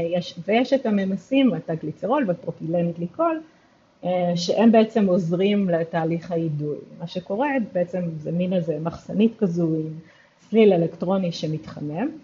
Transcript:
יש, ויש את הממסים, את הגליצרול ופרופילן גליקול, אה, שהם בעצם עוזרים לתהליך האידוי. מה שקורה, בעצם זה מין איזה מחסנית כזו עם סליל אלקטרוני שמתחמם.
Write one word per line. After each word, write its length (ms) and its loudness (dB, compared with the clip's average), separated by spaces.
יש, 360 -4
ויש 260 2
את 140 2
הממסים, 680 2
את 160 -6
הגליצרול 580 -2
ופרופילן 640 -2
גליקול, 480 -2
אה, 320 0
שהם 360 4
בעצם 340 4
עוזרים 640 2
לתהליך 640 -2
האידוי. 440 -2
מה 80 -10
שקורה, 420 -4
בעצם 280 -2
זה 140 -6
מין 200 0
איזה 300 -2
מחסנית 560 0
כזו 260 0
עם 340 -2
סליל 320 6
אלקטרוני 600 0
שמתחמם. 760 -6